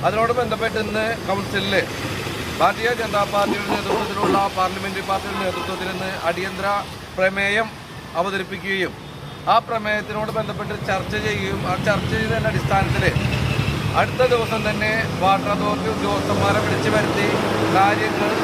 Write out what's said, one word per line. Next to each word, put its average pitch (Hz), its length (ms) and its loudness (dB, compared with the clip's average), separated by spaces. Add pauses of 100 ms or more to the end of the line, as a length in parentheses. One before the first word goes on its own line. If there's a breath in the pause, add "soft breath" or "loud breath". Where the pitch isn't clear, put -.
അതിനോട് 220 340 2
ബന്ധപ്പെട്ട് 220 440 -2
ഇന്ന് 214 200 -2 (240)
കൗൺസിലിൽ 196 460 -2 (840)
ഭാരതീയ 208 400 4
ജനതാ 208 220 0 (120)
പാർട്ടിയുടെ 202 400 2
നേതൃത്വത്തിലുള്ള 196 640 0 (200)
പാർലമെന്ററി 190 520 -2
പാർട്ടിയുടെ 190 340 -2
നേതൃത്വത്തിൽ 180 500 -4
ഇന്ന് 190 180 -4 (180)
അടിയന്തര 190 380 -4 (500)
പ്രമേയം 196 500 2 (540)
അവതരിപ്പിക്കുകയും 190 720 -2 (600)
ആ 233 40 8 (100)
പ്രമേയത്തിനോട് 214 720 -2
ബന്ധപ്പെട്ട് 208 360 -4 (180)
ചർച്ച 190 200 -2 (140)
ചെയ്യുകയും 196 340 -2 (120)
ആ - 20 2 (140)
ചർച്ച 185 260 2
ചെയ്തതിൻ്റെ 220 380 2
അടിസ്ഥാനത്തിൽ 196 520 2 (960)
അടുത്ത 226 220 2 (100)
ദിവസം 220 340 2
തന്നെ 214 240 0 (320)
വാട്ടർ 196 320 4
അതോറിറ്റി - 420 0
ഉദ്യോഗസ്ഥന്മാരെ 101 680 2
വിളിച്ചു - 300 2
വരുത്തി 202 340 2 (480)
കാര്യങ്ങൾ 208 560 2 (100)